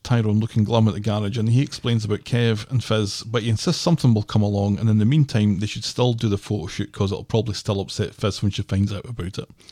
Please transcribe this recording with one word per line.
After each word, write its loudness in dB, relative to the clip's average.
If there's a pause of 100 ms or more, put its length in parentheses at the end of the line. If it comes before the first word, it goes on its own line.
Tyrone 2
looking 2
glum 4
at 2
the -6
garage -2
and 0
he 4
explains -2
about -2
Kev 0
and 0
Fizz, -2
but -4
he 0
insists 0
something 4
will 2
come 2
along 0
and 2
in 4
the 4
meantime 2
they -2
should -8
still 0
do -2
the 0
photo -6
shoot -8
'cause 0
it'll -6
probably -2
still -4
upset -6
Fizz -2
when 2
she -6
finds -2
out -10
about -10
it. -12 (220)